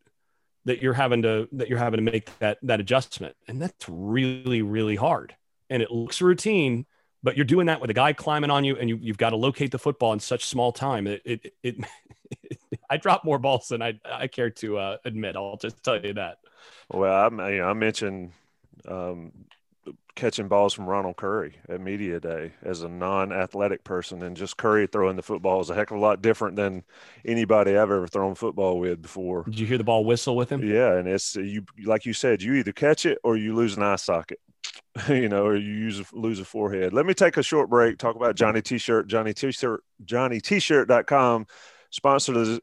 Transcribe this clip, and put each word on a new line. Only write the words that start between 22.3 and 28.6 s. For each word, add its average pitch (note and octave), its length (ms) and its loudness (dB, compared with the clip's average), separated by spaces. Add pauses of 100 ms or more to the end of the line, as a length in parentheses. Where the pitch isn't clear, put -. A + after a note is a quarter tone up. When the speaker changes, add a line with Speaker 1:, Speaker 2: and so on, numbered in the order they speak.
Speaker 2:
as E2+ 200 -8
a E2+ 80 -8
non-athletic F#2+ 960 -2
person, F2+ 360 -6
and F2+ 140 -8
just F#2 220 -10
Curry G#2+ 280 2
throwing F#2+ 300 0
the G2+ 80 -8
football F#2+ 380 0
is D#2 80 -6
a F2 60 -4
heck G#2+ 160 -2
of G#2+ 60 -6
a - 20 -4
lot G#2 220 2
different G#2+ 360 0
than F#2+ 260 -2 (400)
anybody G#2+ 480 4
I've G2+ 180 4
ever F#2+ 160 0
thrown G2 300 -2
football F#2+ 440 -2